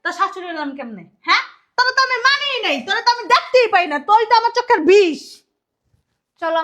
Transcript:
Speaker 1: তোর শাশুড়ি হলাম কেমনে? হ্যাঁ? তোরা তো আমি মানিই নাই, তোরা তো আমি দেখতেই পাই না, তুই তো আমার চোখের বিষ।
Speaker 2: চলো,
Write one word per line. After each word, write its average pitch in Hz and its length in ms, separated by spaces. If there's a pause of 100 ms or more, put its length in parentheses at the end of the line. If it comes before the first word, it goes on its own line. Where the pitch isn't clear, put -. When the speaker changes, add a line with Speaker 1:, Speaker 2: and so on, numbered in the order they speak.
Speaker 1:
তোর 339 160
শাশুড়ি 381 320
হলাম 302 260
কেমনে? 226 260 (240)
হ্যাঁ? 415 160 (320)
তোরা 494 220
তো 523 100
আমি 508 100 (100)
মানিই 554 380
নাই, 294 120 (100)
তোরা 415 180
তো 480 100
আমি 480 80 (100)
দেখতেই 494 400
পাই 359 180
না, 294 60 (120)
তুই 440 200
তো 480 100
আমার 466 180
চোখের 480 220 (100)
বিষ। 370 320 (1200)
Speaker 2:
চলো, 330 220